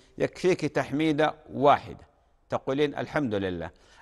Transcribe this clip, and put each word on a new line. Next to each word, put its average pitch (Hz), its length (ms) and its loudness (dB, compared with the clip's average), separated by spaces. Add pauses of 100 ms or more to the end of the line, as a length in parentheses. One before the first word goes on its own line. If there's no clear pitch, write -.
(180)
يكفيك 165 420 0
تحميدة 147 720 0 (180)
واحدة، 120 540 2 (440)
تقولين: 139 480 -2
"الحمد 127 360 -2
لله". 90 360 -4 (320)